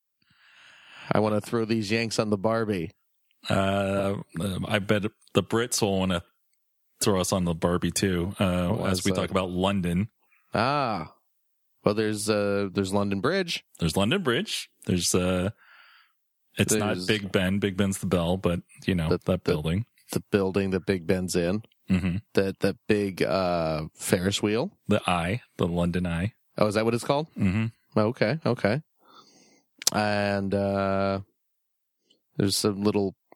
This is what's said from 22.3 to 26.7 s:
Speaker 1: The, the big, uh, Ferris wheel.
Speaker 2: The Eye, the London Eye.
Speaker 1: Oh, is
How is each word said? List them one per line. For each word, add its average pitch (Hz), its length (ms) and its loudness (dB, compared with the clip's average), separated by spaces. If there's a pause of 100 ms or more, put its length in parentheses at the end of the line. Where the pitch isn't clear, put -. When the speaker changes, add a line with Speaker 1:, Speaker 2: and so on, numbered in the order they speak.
Speaker 1:
The, 95 260 2
the 98 160 0 (100)
big, 101 340 0
uh, 80 720 0
Ferris 98 460 0
wheel. 110 360 -2 (100)
Speaker 2:
The 104 180 2
Eye, 90 360 -2 (160)
the 87 100 0
London 87 400 -2
Eye. 87 260 -2 (240)
Speaker 1:
Oh, 107 100 2
is 101 80 -2